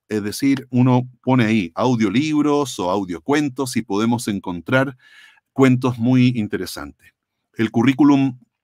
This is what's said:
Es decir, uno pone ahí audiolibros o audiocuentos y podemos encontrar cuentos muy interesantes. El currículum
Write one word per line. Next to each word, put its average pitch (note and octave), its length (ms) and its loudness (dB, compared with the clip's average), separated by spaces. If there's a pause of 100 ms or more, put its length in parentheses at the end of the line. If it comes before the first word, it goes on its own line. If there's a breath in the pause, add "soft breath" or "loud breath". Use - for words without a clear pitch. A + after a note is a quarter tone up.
Es G#2+ 140 -4
decir, C3 480 -2
uno B2 360 2 (160)
pone B2+ 220 2
ahí G#2+ 300 0
audiolibros C3 1080 0
o F2+ 100 -2
audiocuentos B2+ 880 -4
y A2+ 60 0
podemos A2+ 440 -2
encontrar A2+ 680 -4 (560 soft breath)
cuentos B2+ 460 2
muy B2 300 4
interesantes. G2 840 -6 (400)
El A2 180 -2
currículum C3+ 680 2 (260)